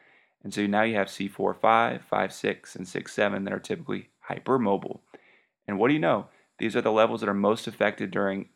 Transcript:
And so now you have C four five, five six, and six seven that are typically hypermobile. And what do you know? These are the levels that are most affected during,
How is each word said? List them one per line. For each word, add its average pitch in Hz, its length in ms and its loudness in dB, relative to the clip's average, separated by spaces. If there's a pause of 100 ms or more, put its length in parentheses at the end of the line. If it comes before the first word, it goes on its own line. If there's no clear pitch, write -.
(440)
And 98 100 -10
so 104 140 0
now 104 140 2
you 113 120 0
have 98 160 0
C 101 160 -6
four 98 260 -2
five, 117 500 2
five 101 300 -2
six, - 440 -6
and 90 100 -8
six - 260 -8
seven 101 320 0
that 98 80 -4
are 98 60 -4
typically 95 520 -8 (200)
hypermobile. 104 680 0 (680)
And 101 120 -4
what 113 100 4
do 151 60 4
you 151 60 0
know? 135 280 2 (320)
These 110 160 -2
are 120 60 2
the 113 100 2
levels 110 280 4
that 107 80 0
are 101 60 0
most 101 320 2
affected 104 460 -2
during, 98 440 -2